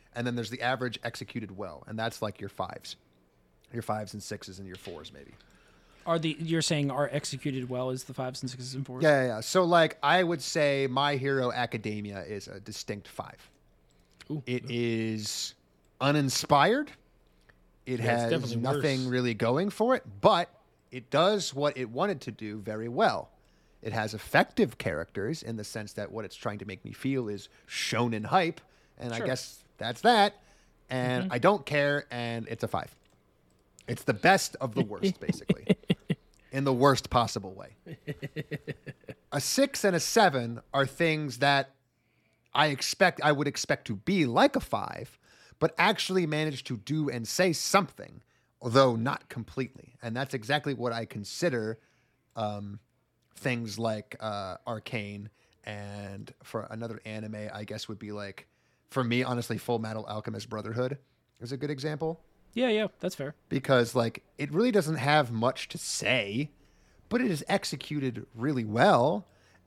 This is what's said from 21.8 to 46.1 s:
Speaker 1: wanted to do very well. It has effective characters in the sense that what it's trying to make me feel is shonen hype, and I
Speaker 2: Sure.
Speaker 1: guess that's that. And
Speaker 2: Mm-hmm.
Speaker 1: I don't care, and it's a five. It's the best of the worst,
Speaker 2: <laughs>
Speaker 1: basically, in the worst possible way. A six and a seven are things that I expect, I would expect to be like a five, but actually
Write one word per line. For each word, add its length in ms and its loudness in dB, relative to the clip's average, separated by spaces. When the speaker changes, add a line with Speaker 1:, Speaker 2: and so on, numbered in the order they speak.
Speaker 1:
wanted 320 -2
to 100 -8
do 280 -8
very 280 -6
well. 420 0
It 120 -8
has 220 -2
effective 640 2
characters 640 -4
in 140 -8
the 80 -8
sense 300 -10
that 180 -8
what 120 -8
it's 120 -14
trying 220 -6
to 60 -10
make 200 -12
me 80 -12
feel 360 -2
is 200 -8
shonen 580 0
hype, 340 2
and 140 -8
I 60 -4
Speaker 2:
Sure. 80 -4
Speaker 1:
guess 380 -6
that's 240 -6
that. 380 6
And 340 0
Speaker 2:
Mm-hmm. 80 -4
Speaker 1:
I 60 0
don't 280 4
care, 440 2
and 380 -4
it's 160 -6
a 40 -2
five. 260 -4
It's 160 -6
the 100 2
best 460 4
of 160 -6
the 80 4
worst, 360 -2
Speaker 2:
<laughs> 80 -10
Speaker 1:
basically, 380 0
in 100 -2
the 100 2
worst 380 6
possible 420 0
way. 220 -16
A 80 0
six 440 0
and 120 4
a 40 2
seven 600 2
are 120 4
things 520 0
that 320 4
I 120 6
expect, 560 2
I 100 6
would 160 2
expect 380 -4
to 100 -4
be 300 2
like 300 6
a 40 2
five, 580 -6
but 200 2
actually 480 2